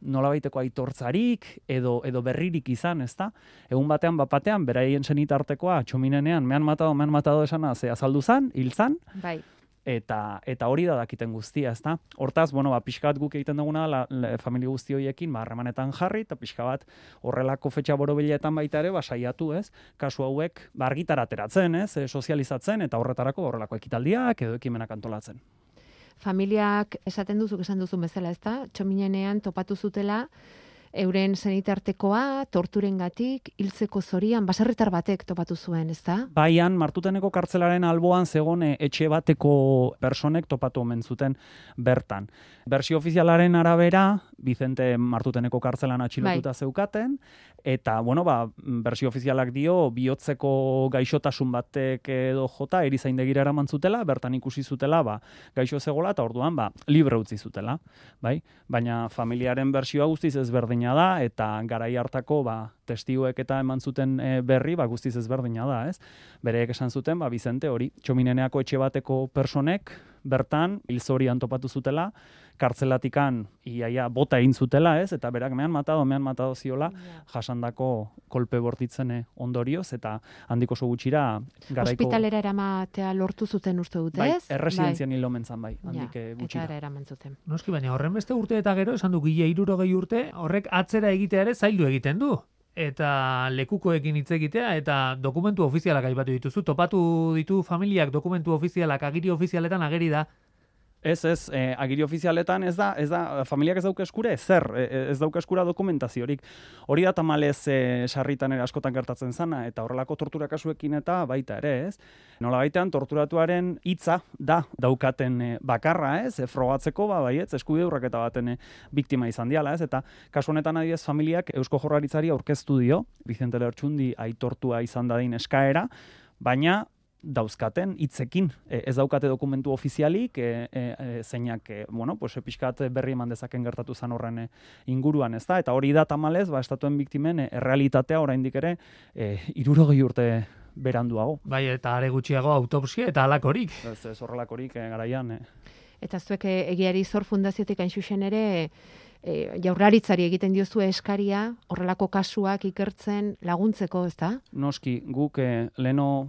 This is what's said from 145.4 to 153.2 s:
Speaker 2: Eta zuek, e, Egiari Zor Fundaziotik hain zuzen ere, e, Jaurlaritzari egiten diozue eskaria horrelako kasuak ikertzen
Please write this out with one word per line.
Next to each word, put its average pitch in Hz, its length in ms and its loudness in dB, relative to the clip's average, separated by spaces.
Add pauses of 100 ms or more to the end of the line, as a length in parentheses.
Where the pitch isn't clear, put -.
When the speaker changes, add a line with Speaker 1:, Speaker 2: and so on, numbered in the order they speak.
Speaker 2:
Eta 185 180 -8
zuek, 196 240 -6
e, 190 160 0 (140)
Egiari 185 320 2
Zor 208 180 -2
Fundaziotik 196 560 -2
hain 180 100 -2
zuzen 196 340 -4
ere, 196 460 0 (540)
e, 156 400 -4
Jaurlaritzari 185 640 6
egiten 185 260 2
diozue 190 380 2
eskaria 202 560 -2 (240)
horrelako 180 420 0
kasuak 196 540 0
ikertzen 202 760 -4